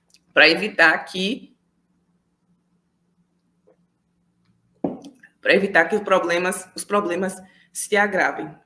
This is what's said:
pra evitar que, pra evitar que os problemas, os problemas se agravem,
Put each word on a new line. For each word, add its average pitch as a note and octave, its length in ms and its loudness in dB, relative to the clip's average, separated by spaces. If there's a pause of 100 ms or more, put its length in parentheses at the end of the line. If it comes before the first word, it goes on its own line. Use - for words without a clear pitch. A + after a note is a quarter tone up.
(340)
pra D3+ 160 6
evitar E3+ 560 2
que, G3 500 -8 (3750)
pra D#3 160 2
evitar G3 300 2
que G#3+ 100 -2
os G#3 80 -2
problemas, F3+ 720 0
os - 80 -12
problemas F#3+ 580 -2 (300)
se - 240 -4
agravem, D#3+ 580 -2 (120)